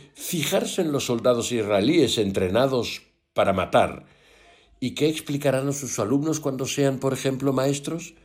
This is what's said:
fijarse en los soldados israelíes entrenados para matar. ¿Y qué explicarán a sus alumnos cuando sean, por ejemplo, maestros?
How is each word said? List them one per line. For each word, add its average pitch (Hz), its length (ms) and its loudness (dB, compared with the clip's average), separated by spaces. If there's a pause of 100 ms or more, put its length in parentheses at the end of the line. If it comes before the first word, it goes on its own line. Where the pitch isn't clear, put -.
(140)
fijarse 190 680 -2
en 156 120 0
los 131 140 -2
soldados 120 440 0
israelíes 113 680 2
entrenados 107 840 0 (320)
para 98 180 2
matar. 92 540 2 (760)
¿Y 127 120 -4
qué 151 180 0
explicarán 143 580 -2
a 139 60 -2
sus 139 260 -6
alumnos 143 400 0
cuando 131 260 -4
sean, 135 340 0
por 135 120 0
ejemplo, 135 400 -2
maestros? 143 640 -2 (120)